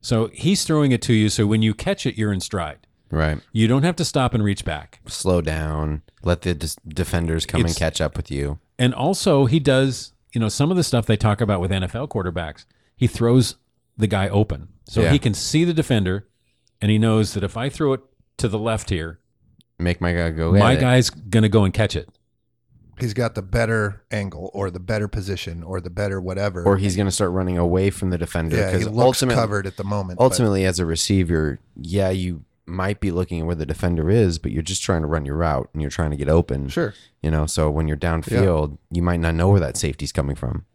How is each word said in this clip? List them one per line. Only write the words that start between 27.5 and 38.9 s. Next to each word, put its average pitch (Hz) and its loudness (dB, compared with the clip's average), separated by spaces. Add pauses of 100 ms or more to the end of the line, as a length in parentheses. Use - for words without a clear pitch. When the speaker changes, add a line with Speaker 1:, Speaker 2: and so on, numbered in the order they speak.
Speaker 2:
away 90 2
from 95 -4
the 90 0
defender 80 -2
Speaker 3:
Yeah, 98 0
he 92 0
Speaker 2:
'cause 110 0
Speaker 3:
looks 113 2 (160)
Speaker 2:
ultimately, 123 2
Speaker 3:
covered 101 -2
at 92 -10
the 101 -8
moment, 98 -4
but 117 6
Speaker 2:
ultimately, 110 4
as 92 0
a 90 2
receiver, 82 0 (160)
yeah, 92 -2
you 90 -4 (200)
might 92 -4
be 98 -2
looking 87 -2
at 80 -4
where 85 -2
the 78 -4
defender 80 -2
is, 98 4
but - -6
you're 80 -2
just 95 -6
trying 87 0
to 76 -2
run 76 -2
your 69 -4
route 78 0
and 76 -6
you're 71 -4
trying 78 -2
to 73 -4
get 69 -4
open. 71 2
Speaker 3:
Sure. 104 -4 (280)
Speaker 2:
You 76 -2
know, 78 2
so 76 0
when 78 0
you're 76 -2
Speaker 3:
Yeah. 85 -2
Speaker 2:
downfield, 80 0 (120)
you 85 -2